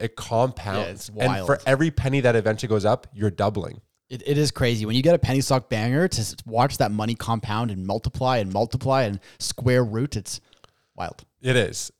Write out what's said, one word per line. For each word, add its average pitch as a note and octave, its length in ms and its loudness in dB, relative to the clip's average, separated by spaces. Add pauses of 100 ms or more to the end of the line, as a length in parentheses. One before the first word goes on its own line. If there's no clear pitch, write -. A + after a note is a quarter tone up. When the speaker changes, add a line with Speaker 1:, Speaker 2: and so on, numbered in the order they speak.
Speaker 1:
it A2+ 160 -6
compounds. G#2 1000 -2
Speaker 2:
Yeah, G#2+ 80 -4
it's C3 140 2
Speaker 1:
And F#2+ 100 -4
for C#3 60 4
Speaker 2:
wild. C#3 140 0
Speaker 1:
every C#3+ 260 4
penny C3+ 300 0
that A#2+ 120 6
eventually A2 340 0
goes G#2 160 2
up, A2 300 2
you're G2+ 160 0
doubling. G2 520 -4 (260)
Speaker 2:
It, B2+ 180 -14
it C#3+ 120 0
is D3 120 2
crazy. A#2 360 0
When A2 100 0
you B2+ 60 2
get E3+ 120 6
a D3 60 4
penny C3+ 200 2
stock C3 280 0
banger, B2 400 0
to - 120 -2
s-, G#2+ 140 -4 (100)
watch A#2 340 0
that A#2 120 2
money G#2+ 240 -2
compound A2+ 560 -2
and F#2 160 -6
multiply B2 520 0
and G2 140 -2
multiply B2+ 520 0
and G2+ 160 -2 (180)
square B2+ 460 2
root, A2+ 320 -4
it's - 240 -8 (560)
wild. - 280 -10 (160)
Speaker 1:
It B2+ 140 0
is. - 440 0